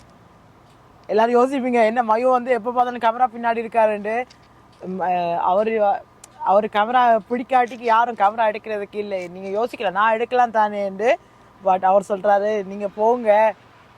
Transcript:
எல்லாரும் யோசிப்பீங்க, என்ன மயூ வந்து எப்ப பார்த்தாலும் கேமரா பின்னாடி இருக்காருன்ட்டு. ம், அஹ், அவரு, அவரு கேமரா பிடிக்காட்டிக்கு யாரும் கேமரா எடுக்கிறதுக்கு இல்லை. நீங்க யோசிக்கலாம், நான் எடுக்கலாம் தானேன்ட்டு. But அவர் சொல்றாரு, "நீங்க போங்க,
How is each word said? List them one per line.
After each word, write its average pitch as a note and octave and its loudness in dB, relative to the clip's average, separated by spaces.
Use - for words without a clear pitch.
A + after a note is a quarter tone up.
எல்லாரும் A3+ 2
யோசிப்பீங்க, B3 2
என்ன A#3 0
மயூ A#3 0
வந்து B3 0
எப்ப A#3 -2
பார்த்தாலும் B3 -2
கேமரா A#3+ 2
பின்னாடி A#3 -4
இருக்காருன்ட்டு. A3 0
ம், F#3 -8
அஹ், F3 -2
அவரு, G#3 0
அவரு G#3 2
கேமரா A#3 2
பிடிக்காட்டிக்கு B3 -2
யாரும் A#3 0
கேமரா G#3+ 2
எடுக்கிறதுக்கு G#3 -8
இல்லை. G3 -6
நீங்க F#3+ -12
யோசிக்கலாம், A3 -2
நான் A3+ 4
எடுக்கலாம் A#3 0
தானேன்ட்டு. G#3 0
But F#3+ 2
அவர் F#3+ 4
சொல்றாரு, G3+ 0
"நீங்க G3+ -10
போங்க, G#3+ 2